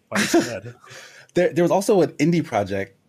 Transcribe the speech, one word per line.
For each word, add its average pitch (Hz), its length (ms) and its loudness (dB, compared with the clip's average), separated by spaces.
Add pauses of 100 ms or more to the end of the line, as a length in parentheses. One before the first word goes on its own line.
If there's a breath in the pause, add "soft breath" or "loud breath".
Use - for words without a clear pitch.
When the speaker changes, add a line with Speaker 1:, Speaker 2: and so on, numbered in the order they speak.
Speaker 1:
Why - 80 -4
were 208 40 0
you - 60 -2
so 349 140 2
mad? 117 380 -8
Speaker 2:
<laughs> - 60 -20 (480 loud breath)
There, 175 180 2
there 165 140 0
was 160 60 0
also 196 300 2
an - 120 2
indie 156 320 0
project 98 500 -4 (140)